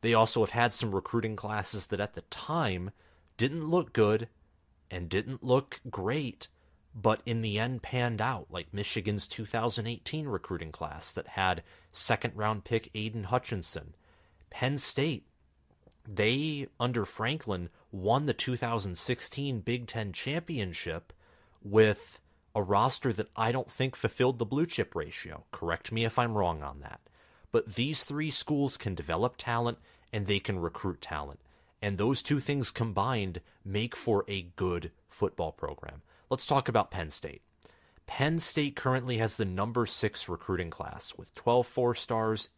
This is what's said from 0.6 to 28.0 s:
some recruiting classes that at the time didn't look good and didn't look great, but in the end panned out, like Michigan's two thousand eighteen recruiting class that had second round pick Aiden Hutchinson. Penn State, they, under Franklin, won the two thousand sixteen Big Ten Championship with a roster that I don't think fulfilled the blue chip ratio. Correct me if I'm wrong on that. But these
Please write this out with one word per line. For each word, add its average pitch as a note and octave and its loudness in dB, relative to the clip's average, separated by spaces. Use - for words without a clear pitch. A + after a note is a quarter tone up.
some G#2 -2
recruiting A2 0
classes G#2 -4
that G2 -2
at G#2 -2
the - -10
time G#2 -2
didn't D3+ 0
look E3+ 2
good A2 6
and F2 -8
didn't G#2+ -2
look B2+ 2
great, A#2+ -4
but A2 2
in A#2 0
the G#2 0
end A#2 -2
panned A#2+ 0
out, A2+ -2
like F2 -8
Michigan's G#2 -2
two - -8
thousand A2+ -2
eighteen D3 -6
recruiting E2+ -4
class D2+ -8
that - -8
had F#2 0
second - 0
round G#2+ 0
pick - -2
Aiden G#2+ -4
Hutchinson. F#2 -2
Penn C3+ -2
State, C#3 0
they, C3 0
under A#2+ 2
Franklin, A2 -2
won A2 2
the C3 2
two B2+ 0
thousand A2 -2
sixteen C3 -2
Big A#2 -4
Ten G#2 -4
Championship G#2 -4
with G#2 4
a G#2 2
roster A2 4
that G#2 -4
I A2+ 0
don't B2+ -2
think C3 -2
fulfilled B2+ 2
the A2+ 0
blue C#3+ 0
chip - -2
ratio. D2+ -8
Correct - -2
me A2+ 2
if A2+ 2
I'm A#2 2
wrong E2+ 2
on C#2 -10
that. - -14
But A2 2
these C3+ 2